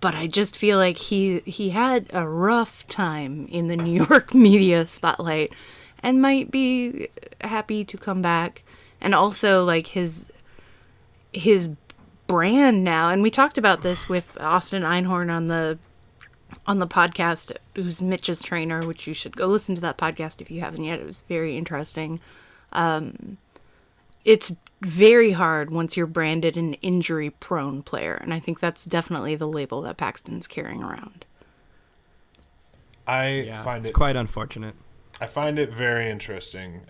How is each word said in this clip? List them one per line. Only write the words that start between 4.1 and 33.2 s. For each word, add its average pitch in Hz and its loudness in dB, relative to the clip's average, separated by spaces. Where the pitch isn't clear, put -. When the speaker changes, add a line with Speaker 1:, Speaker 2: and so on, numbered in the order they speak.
Speaker 1:
media 196 8
spotlight 156 -2
and 262 4
might 269 2
be 254 -2
happy 214 -4
to 196 -12
come 185 -4
back. 170 -2
And 196 0
also, 190 4
like, 170 0
his, 170 -6
his 185 4
brand 202 4
now, 170 2
and 190 2
we 220 4
talked 269 2
about 196 4
this 180 -4
with 180 -4
Austin 180 -2
Einhorn 175 0
on 165 -2
the, 160 -2
on 202 0
the 185 -2
podcast, 170 0
who's 180 -6
Mitch's 185 -4
trainer, 165 -4
which 165 -10
you 160 -8
should - -12
go 185 -2
listen 196 0
to 170 -6
that 160 -4
podcast 160 -6
if 151 -18
you 165 -10
haven't 160 -8
yet. 160 -6
It - -12
was - -16
very 160 -4
interesting. 160 -8
Um, 165 -4
it's 214 6
very 214 6
hard 160 0
once 165 -4
you're 170 -2
branded 165 -2
an 165 -2
injury-prone 156 -4
player, - -6
and - -8
I 165 -4
think 170 -8
that's 170 -4
definitely 156 -4
the 156 -6
label 143 -6
that - -10
Paxton's - -10
carrying - -12
around. - -16
Speaker 2:
I 131 -2